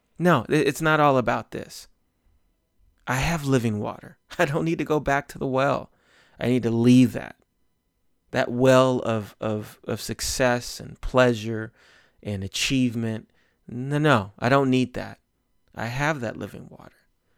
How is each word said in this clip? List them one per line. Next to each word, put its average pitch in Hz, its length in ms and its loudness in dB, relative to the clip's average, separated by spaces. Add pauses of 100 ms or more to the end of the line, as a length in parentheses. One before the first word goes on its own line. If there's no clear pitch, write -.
(200)
No, 165 300 4
i-, - 40 0
it's 151 280 0
not 156 180 2
all 143 180 4
about 117 340 -2
this. - 360 -14 (1200)
I 127 80 -2
have 147 300 -2
living 117 340 2
water. - 380 -10 (100)
<laughs> - 120 -6
I 175 60 2
don't 160 200 -2
need 165 120 -2
to 156 80 -4
go 151 140 0
back 143 300 -2
to - 100 -14
the 143 80 -4
well. 135 440 -2 (480)
I 117 80 -2
need 123 160 0
to 113 80 0
leave 120 420 6
that, - 240 -12 (920)
that 127 200 -2
well 127 480 4
of, 110 400 -4
of, 107 460 -6
of - 160 -6
success - 800 -4
and - 220 -16
pleasure 113 720 0 (500)
and 101 220 -8
achievement. 113 840 -2 (380)
No, 135 300 -6
no, 127 420 2
I 117 100 0
don't 139 200 4
need 127 260 2
that. 104 240 -12 (560)
I 113 120 -8
have 143 340 -4
that - 160 -6
living - 320 -12
water, - 260 -20 (420)